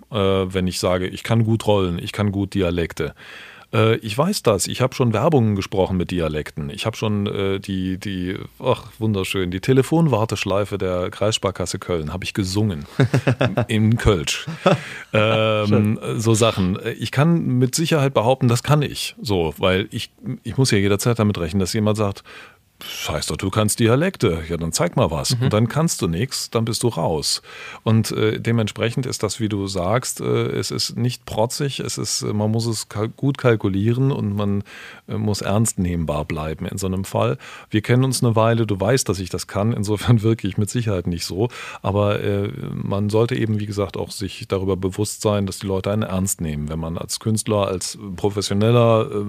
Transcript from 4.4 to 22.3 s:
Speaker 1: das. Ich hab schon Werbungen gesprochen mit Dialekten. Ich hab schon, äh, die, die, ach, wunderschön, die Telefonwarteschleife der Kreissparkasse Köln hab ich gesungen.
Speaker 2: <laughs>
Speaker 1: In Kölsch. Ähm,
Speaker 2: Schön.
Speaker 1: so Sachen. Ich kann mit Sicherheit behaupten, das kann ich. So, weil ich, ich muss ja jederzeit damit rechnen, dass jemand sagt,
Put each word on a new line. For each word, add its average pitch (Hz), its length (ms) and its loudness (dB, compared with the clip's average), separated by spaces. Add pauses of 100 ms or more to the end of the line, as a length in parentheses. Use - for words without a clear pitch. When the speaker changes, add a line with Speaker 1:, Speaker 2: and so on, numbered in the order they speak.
Speaker 1:
das. 101 240 2
Ich 113 140 -6
hab 127 140 0
schon 120 160 2
Werbungen 113 460 4
gesprochen 92 400 0
mit 85 140 -2
Dialekten. 76 580 -4
Ich 92 160 -8
hab 113 100 -2
schon, 104 320 -2
äh, 98 320 -2
die, 95 380 -4
die, 95 400 -6 (260)
ach, 127 200 0 (140)
wunderschön, 98 540 -2
die 92 80 -4
Telefonwarteschleife 110 1160 2
der 92 320 -2
Kreissparkasse 98 680 -2
Köln 80 360 -4
hab 92 100 -6
ich - 100 -8
gesungen. 95 520 0 (120)
Speaker 2:
<laughs> 127 680 2
Speaker 1:
In 110 300 4
Kölsch. 92 500 2 (640)
Ähm, 110 540 2
Speaker 2:
Schön. 107 320 4 (200)
Speaker 1:
so 113 140 4
Sachen. 104 440 2 (200)
Ich - 140 -4
kann 156 460 2
mit 127 180 2
Sicherheit 147 380 2
behaupten, 123 340 4
das 120 160 4
kann 151 180 4
ich. - 400 -6
So, 90 360 2
weil 92 340 2
ich, - 200 -8 (320)
ich 110 140 -6
muss 135 140 4
ja 110 60 4
jederzeit 101 420 2
damit 104 180 4
rechnen, 85 220 -2
dass 92 140 0
jemand 107 240 2
sagt, 104 260 -2 (560)